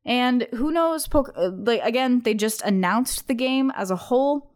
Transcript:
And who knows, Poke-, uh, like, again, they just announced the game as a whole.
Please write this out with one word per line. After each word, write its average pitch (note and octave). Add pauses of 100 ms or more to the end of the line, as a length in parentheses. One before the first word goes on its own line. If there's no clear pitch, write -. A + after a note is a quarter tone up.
And B3
who B3
knows, E4
Poke-, -
uh, F3+
like, G3+
again, B3
they A3+
just A3
announced G3
the C4+
game C4
as F#3+
a F#3
whole. C#4